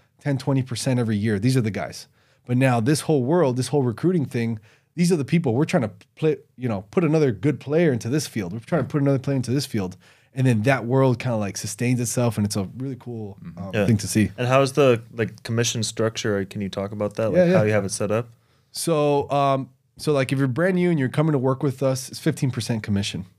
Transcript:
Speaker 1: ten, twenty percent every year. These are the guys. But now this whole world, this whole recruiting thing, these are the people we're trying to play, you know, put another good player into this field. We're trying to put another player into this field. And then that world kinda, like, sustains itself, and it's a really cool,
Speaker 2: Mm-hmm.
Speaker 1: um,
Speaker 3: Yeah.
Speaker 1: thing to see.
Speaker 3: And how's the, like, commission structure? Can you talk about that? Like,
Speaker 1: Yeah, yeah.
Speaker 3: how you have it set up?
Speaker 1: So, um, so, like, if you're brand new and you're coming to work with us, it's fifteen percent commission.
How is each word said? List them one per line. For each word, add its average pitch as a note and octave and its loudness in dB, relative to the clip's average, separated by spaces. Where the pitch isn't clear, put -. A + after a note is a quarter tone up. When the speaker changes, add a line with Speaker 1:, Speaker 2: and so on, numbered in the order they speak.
Speaker 1:
ten, C#3 -2
twenty C3+ 0
percent B2 -2
every A2 0
year. G#2 0
These C3 2
are B2+ 4
the G#2+ -2
guys. E2 -10
But B2 0
now B2+ 4
this C#3 2
whole C#3+ 2
world, C#3 2
this B2+ -4
whole D3 0
recruiting D3 0
thing, A#2 -2
these F3 2
are F3+ 4
the C#3 -4
people C#3 2
we're C#3+ 2
trying D#3+ 0
to G#2 -4
play, D#3 0
you B2 -6
know, G2+ -4
put F3+ 2
another D3+ 4
good B2 -2
player D3+ 2
into A#2 -4
this C#3+ -2
field. F#2 -6
We're A#2 -8
trying - -2
to - -4
put D3 0
another C#3 2
player C#3 -2
into A#2 -2
this C3+ -2
field. F#2 -4
And C3 0
then A2+ 4
that B2 2
world C3 4
kinda, A#2+ -2
like, G2 -4
sustains A#2+ -2
itself, A#2+ 0
and G#2 2
it's G2+ -6
a G2 -2
really C3 -8
cool, A2 -12
Speaker 2:
Mm-hmm. E2+ -16
Speaker 1:
um, F#2+ -10
Speaker 3:
Yeah. G#2 2
Speaker 1:
thing G#2+ 4
to G#2 -6
see. G#2+ 2
Speaker 3:
And B2 -2
how's C3+ 4
the, B2 4
like, A2+ -6
commission A#2 -2
structure? A2 -2
Can G#2 -8
you F#2+ -6
talk G2+ -6
about G#2 -6
that? A2+ -2
Like, D#3 -2
Speaker 1:
Yeah, F3+ 6
yeah. F3+ 4
Speaker 3:
how G#2+ 4
you G#2+ 2
have G2+ 2
it F#2+ -6
set G2 -4
up? A#2 -2
Speaker 1:
So, D3 0
um, C#3 0
so, D#3 0
like, C3+ 2
if C3+ 0
you're C#3 2
brand F3 2
new F3 2
and D#3+ 2
you're B2+ 0
coming D3+ 2
to C#3 2
work C3 0
with C3+ -2
us, C3 0
it's A2+ -14
fifteen C#3+ 0
percent A2+ -4
commission. G2 -4